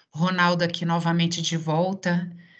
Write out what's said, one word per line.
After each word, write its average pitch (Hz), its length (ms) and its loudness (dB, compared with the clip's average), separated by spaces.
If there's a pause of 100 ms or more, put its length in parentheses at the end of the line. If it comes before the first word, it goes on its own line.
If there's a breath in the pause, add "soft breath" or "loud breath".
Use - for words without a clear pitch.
(120 loud breath)
Ronaldo 175 520 2
aqui 170 220 -2
novamente 170 560 0
de 165 160 -2
volta, 175 760 -2 (280 loud breath)